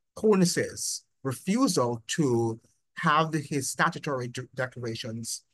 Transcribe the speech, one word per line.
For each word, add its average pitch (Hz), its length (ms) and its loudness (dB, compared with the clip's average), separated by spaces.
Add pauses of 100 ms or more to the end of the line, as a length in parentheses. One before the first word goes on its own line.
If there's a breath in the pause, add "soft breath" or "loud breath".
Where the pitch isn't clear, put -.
(180)
Holness's 180 880 2 (180)
refusal 135 880 0
to 117 520 2 (380)
have 156 360 2
his 147 360 -4
statutory 151 600 -2
de-, 127 260 -10
declarations 117 880 -8 (100)